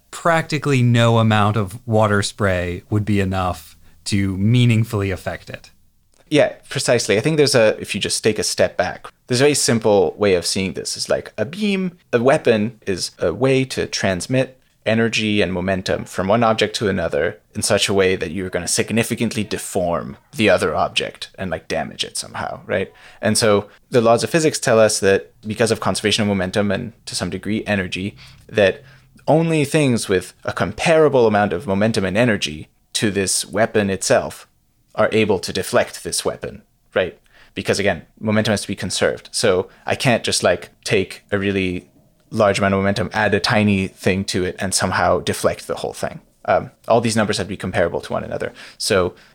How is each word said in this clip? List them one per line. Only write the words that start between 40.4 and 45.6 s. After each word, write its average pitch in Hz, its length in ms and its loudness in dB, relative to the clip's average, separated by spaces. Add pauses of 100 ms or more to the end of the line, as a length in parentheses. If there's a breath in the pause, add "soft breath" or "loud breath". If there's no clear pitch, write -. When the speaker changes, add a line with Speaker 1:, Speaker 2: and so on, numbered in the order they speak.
Speaker 2:
like, 90 280 0 (140)
take - 460 -2
a 104 80 0
really 95 480 -2 (460)
large 101 260 4
amount 98 160 2
of 98 40 2
momentum, 98 340 -2
add 107 220 0
a 98 60 0
tiny 104 480 2
thing 98 360 -2
to 92 200 -4
it, 90 160 -4
and 95 120 -4
somehow 92 460 0
deflect - 480 -4